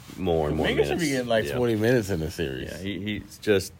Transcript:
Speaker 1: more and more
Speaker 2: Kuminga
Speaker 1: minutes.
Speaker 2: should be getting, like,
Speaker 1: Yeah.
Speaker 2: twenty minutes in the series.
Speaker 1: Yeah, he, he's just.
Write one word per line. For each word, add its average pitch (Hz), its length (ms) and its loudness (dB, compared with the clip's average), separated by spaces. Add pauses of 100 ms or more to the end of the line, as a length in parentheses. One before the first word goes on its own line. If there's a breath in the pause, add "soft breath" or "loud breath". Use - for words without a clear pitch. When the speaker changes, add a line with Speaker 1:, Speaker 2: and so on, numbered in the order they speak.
(180)
Speaker 1:
more 82 300 2
and 76 100 0
more 76 80 2
Speaker 2:
Kuminga - 40 2
Speaker 1:
minutes. 71 200 2
Speaker 2:
should 73 100 0
be 160 80 0
getting, 131 200 0
like, 113 180 2
Speaker 1:
Yeah. 135 100 -4
Speaker 2:
twenty 120 200 2
minutes 110 340 2
in 87 100 0
the 78 100 -2
series. 67 400 -6
Speaker 1:
Yeah, 78 80 -12
he, 92 220 -6
he's 104 380 -8
just. 101 420 2